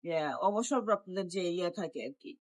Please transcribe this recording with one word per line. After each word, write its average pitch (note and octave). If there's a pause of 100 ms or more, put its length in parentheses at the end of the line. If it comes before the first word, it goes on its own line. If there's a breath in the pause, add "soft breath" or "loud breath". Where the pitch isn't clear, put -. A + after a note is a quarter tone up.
ইয়া, D#3+ (240)
অবসরপ্রাপ্তদের G#3
যে F#3+ (140)
ইয়া F3+ (100)
থাকে D#3+
আর C#4
কি D4 (140)